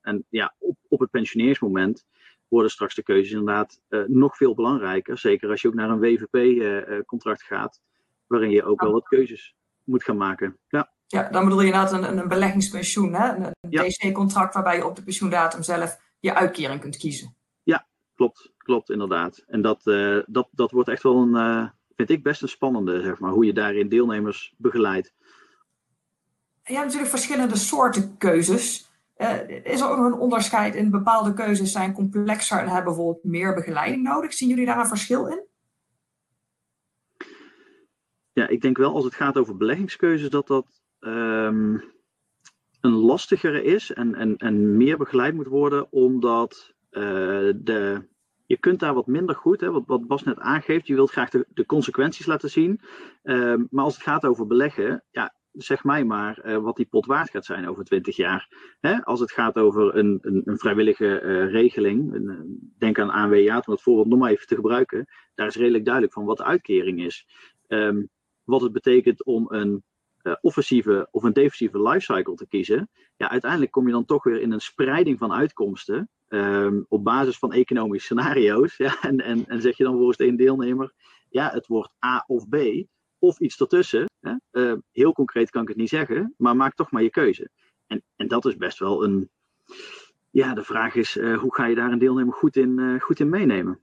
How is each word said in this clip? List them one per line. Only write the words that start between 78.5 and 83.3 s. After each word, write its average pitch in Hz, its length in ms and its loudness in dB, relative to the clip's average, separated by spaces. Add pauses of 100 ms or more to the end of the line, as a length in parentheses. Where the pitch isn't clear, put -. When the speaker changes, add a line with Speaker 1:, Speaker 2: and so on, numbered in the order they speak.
Speaker 1:
<laughs> 131 60 2
Ja, - 160 -4
en, 135 180 0
en, 117 260 -2
en 113 160 -6
zeg 120 160 2
je 131 60 2
dan 127 120 2
volgens 123 220 4
één 123 180 2
deelnemer, 131 580 2 (360)
ja, 139 240 -2
het - 140 -8
wordt 110 240 -2 (140)
A 127 220 0
of 113 220 -4
B, 135 60 -2 (640)
of - 200 4